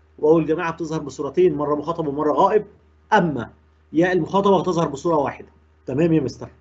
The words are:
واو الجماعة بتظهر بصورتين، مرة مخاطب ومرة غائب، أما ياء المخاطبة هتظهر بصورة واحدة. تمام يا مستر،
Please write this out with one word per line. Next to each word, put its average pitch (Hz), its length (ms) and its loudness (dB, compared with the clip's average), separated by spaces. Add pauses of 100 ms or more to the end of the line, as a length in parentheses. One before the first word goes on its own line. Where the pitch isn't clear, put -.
(200)
واو 156 200 4
الجماعة 160 320 -2
بتظهر 160 280 -8
بصورتين، 143 560 0
مرة 147 200 -2
مخاطب 160 320 -4
ومرة 147 260 -2
غائب، 196 320 2 (480)
أما 156 360 2 (440)
ياء 175 180 2
المخاطبة 185 480 2
هتظهر 170 280 -2
بصورة 160 280 -2
واحدة. 135 320 -4 (380)
تمام 160 280 0
يا 156 80 4
مستر، 120 280 -8 (120)